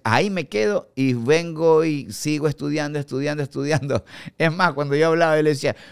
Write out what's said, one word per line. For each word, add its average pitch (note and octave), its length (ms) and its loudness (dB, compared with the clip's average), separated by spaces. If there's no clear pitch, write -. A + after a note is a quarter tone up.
ahí C3+ 260 2
me F3+ 180 -4
quedo G#3 480 -2
y C3+ 160 2
vengo D#3+ 720 2
y D3 280 -4
sigo D3+ 360 -2
estudiando, D3 500 -4
estudiando, C#3+ 440 -4
estudiando. C#3 640 -2
<laughs> - 180 -16
Es E3 140 2
más, F3 200 2
cuando C#3+ 240 -2
yo D#3+ 120 4
hablaba, D#3+ 300 4
él D#3 60 4
decía, C#3+ 320 0